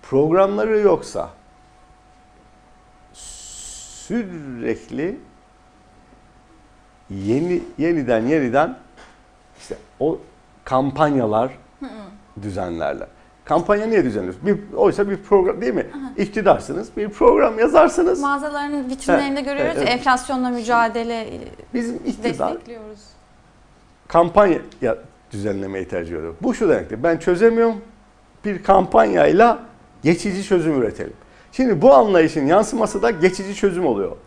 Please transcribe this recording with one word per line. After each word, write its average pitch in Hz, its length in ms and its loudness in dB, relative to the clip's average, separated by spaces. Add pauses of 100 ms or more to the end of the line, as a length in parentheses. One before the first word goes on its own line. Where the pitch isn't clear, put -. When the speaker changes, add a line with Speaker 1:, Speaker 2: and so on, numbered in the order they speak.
Speaker 1:
Programları 196 760 2
yoksa 180 520 0 (1800)
sürekli 151 2000 -10 (1900)
yeni, 123 520 -2 (160)
yeniden, 131 480 0
yeniden 147 520 0 (800)
işte - 180 -14 (240)
o 151 180 -2 (460)
kampanyalar 131 880 0 (300)
Speaker 2:
Hı 269 60 -12
hı. 196 560 -18
Speaker 1:
düzenlerler. 87 680 -6 (400)
Kampanya 202 380 0
niye 214 180 2
düzenliyorsun? 104 420 -4
Bir, - 300 -2
oysa 202 340 2
bir 190 60 -4
program, 190 440 0
değil 240 140 -2
mi? 156 120 -2 (100)
Speaker 2:
Aha. 262 200 -12
Speaker 1:
İktidarsınız, 196 800 0
bir 214 120 -4
program 233 500 4
yazarsınız. 330 640 4
Speaker 2:
Mağazaların 285 680 -4
vitrinlerinde 269 520 -2
Speaker 1:
Evet, 262 40 -8
Speaker 2:
görüyoruz, 285 320 -2
Speaker 1:
evet, - 120 -2
evet. 247 100 0
Speaker 2:
enflasyonla 254 520 -2
mücadele, 233 720 -2
e, 135 200 -12 (340)
Speaker 1:
Bizim 240 220 -4
iktidar, - 540 -4
Speaker 2:
destekliyoruz. 214 500 -14 (1080)
Speaker 1:
kampanya 170 500 4 (720)
düzenlemeyi 98 580 -6
tercih 85 280 -6
ediyor. 82 260 -8
Bu 240 120 -2
şu 208 140 0
demektir, 113 340 0
"Ben 165 140 0
çözemiyorum, 226 600 2 (680)
bir 196 180 -6
kampanyayla 190 960 4 (440)
geçici 180 400 0
çözüm 160 400 0
üretelim." 101 320 -6 (380)
Şimdi 214 300 0
bu 269 120 10
anlayışın 165 520 4
yansıması 208 560 0
da 233 80 2
geçici 190 440 0
çözüm 180 320 -2
oluyor. 98 260 -2 (140)